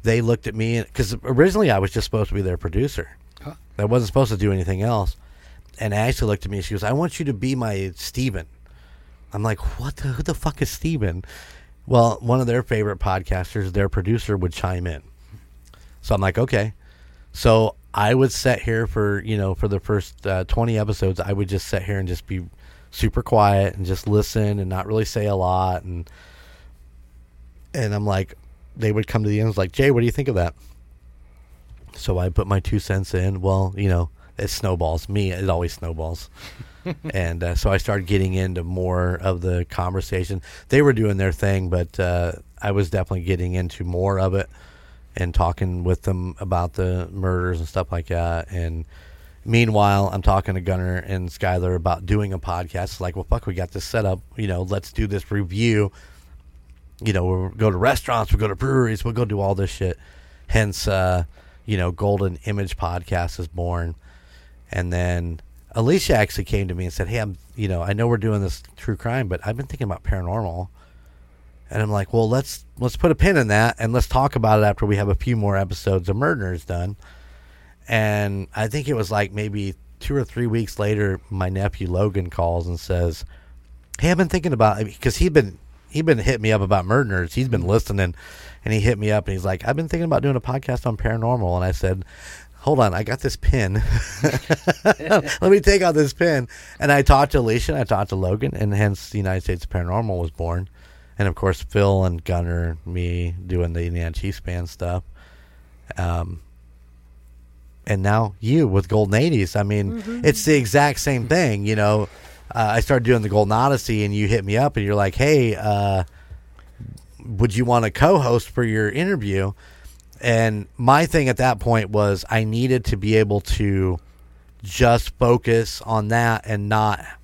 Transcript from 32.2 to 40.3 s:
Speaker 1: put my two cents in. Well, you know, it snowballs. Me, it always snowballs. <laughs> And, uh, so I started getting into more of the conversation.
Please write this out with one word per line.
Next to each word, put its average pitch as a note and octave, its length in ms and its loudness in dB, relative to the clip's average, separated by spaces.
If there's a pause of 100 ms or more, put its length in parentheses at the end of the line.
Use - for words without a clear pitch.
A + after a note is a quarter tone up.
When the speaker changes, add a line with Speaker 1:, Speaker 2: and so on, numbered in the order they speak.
Speaker 1:
put F2+ 180 0
my G2 140 2
two - 180 -2
cents F#2+ 360 -2
in. F#2+ 260 0
Well, F#2+ 360 2
you G2+ 120 0
know, F2 220 2 (280)
it G2+ 100 -4
snowballs. E2+ 600 -2
Me, G2 240 0
it F#2+ 160 -4
always F2 240 0
snowballs. E2 640 -8
<laughs> - 40 -20 (760)
And, E2+ 300 -2
uh, F2 100 -2
so - 160 2
I G2 60 2
started F#2+ 320 -2
getting F#2+ 260 2
into F#2 300 -2
more F2+ 580 0
of F#2 180 0
the F2+ 260 0
conversation. F#2 760 -4 (260)